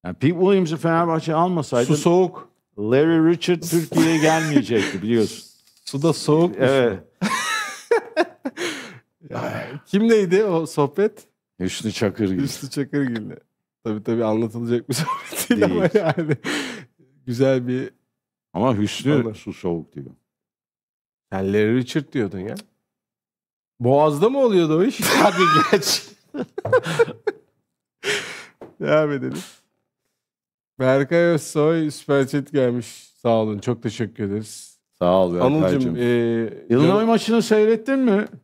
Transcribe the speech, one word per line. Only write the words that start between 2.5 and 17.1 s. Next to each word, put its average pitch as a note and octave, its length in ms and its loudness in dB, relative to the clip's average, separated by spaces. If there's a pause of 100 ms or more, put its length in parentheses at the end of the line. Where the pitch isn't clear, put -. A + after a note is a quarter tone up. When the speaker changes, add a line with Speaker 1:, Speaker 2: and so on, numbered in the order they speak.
Speaker 1:
Larry D#3+ 520 4
Richard F3 320 0
Türkiye'ye D#3+ 560 2
gelmeyecekti C#3+ 840 2
biliyorsun. A2 420 0 (200)
Speaker 2:
<laughs> - 200 -20
Su C#3 180 -6
da D#3+ 100 2
soğuk. E3 460 2
Speaker 1:
Evet. B2+ 420 2 (200)
Speaker 2:
<laughs> B5 180 -2 (1900)
Ya, A#2 360 -8 (200)
kimleydi G#3 580 4
o E3 220 0
sohbet? F3 640 -2 (320)
Speaker 1:
Hüsnü F#2 320 -4
Çakırgil. F#2+ 500 -2
Speaker 2:
Hüsnü C3+ 280 -6
Çakırgil'le. B2+ 680 -6 (480)
Tabii G#2+ 180 -6
tabii A#2 220 -2
anlatılacak A#2 640 -2
bir C3 60 -4
<laughs> - 0 -
sohbet B5+ 560 -6
değil G#3+ 140 2
ama F3 100 0 (180)
Speaker 1:
Değil. - 20 -10 (240)
Speaker 2:
yani. D#3 180 -2 (880)